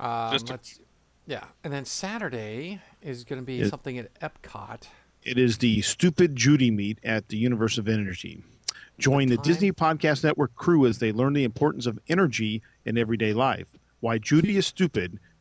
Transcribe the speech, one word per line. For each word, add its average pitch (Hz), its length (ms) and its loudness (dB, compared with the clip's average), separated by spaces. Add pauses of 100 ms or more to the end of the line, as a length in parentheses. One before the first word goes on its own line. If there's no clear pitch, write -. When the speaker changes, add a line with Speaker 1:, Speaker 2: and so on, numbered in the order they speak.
Speaker 1:
Um, 117 320 -6
Speaker 2:
Just 120 160 -6
a 123 40 -10
Speaker 1:
let's, - 280 -18 (460)
yeah, 127 180 -12 (200)
and 151 80 -8
then 139 120 -8
Saturday 170 960 -8 (220)
is 123 220 -12
gonna 131 180 -10
be 127 180 -6
Speaker 3:
It 107 100 0
Speaker 1:
something 127 280 -8
at 110 220 -14
Epcot. 110 640 -14 (420)
Speaker 3:
It 123 140 -2
is 120 200 4
the 110 240 4
Stupid 175 540 2
Judy 131 340 6
meet 104 340 -2
at 110 240 -4
the 107 80 -6
Universe 113 420 0
of 104 100 -2
Energy. 92 540 -4 (560)
Join 139 300 4
Speaker 1:
The 120 80 4
Speaker 3:
the 110 60 -2
Disney 175 300 2
Speaker 1:
time? 160 260 0
Speaker 3:
Podcast 151 260 0
Network 151 320 0
crew 156 300 4
as 117 120 2
they 110 140 0
learn 127 220 0
the 139 100 2
importance 123 420 -2
of 113 120 -4 (100)
energy 113 540 0 (220)
in 110 120 -2
everyday 110 360 0
life, 113 340 0 (320)
why 113 200 -2
Judy 165 380 2
is 185 100 2
stupid, 104 520 -2 (220)